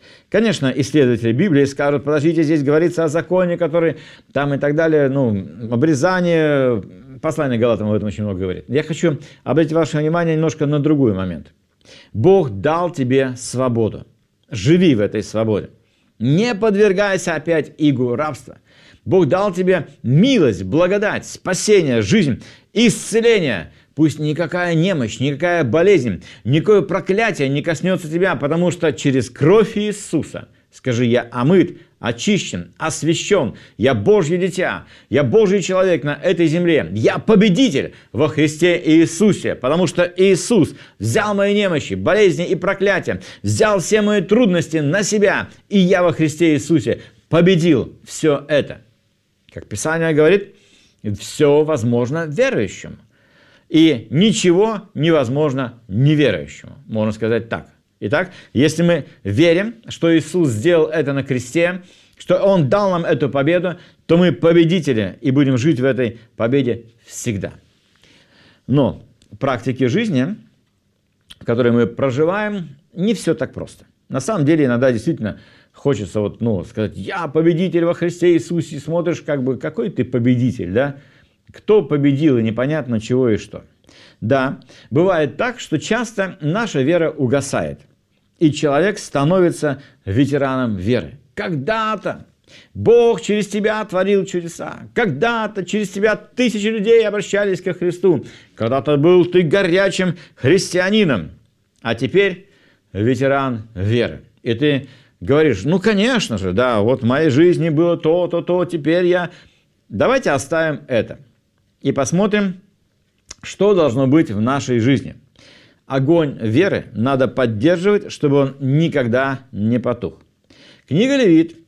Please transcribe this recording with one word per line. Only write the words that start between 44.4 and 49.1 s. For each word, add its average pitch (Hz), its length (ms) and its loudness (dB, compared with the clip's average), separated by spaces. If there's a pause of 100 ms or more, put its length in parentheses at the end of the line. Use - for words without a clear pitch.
на 156 260 0
себя, 185 460 0 (200)
и 202 80 2
я 185 240 4
во 175 120 2
Христе 160 400 2
Иисусе 135 480 0 (280)
победил 165 760 2
все - 420 -2
это». - 340 -2 (720)